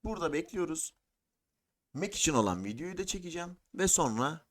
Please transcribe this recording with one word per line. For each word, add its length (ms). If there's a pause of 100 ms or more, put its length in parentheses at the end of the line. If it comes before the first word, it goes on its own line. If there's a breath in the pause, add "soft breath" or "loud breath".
Burada 280
bekliyoruz. 600 (1000)
Mac 140
için 260
olan 300
videoyu 320
da 100
çekeceğim 500 (180)
ve 140
sonra 640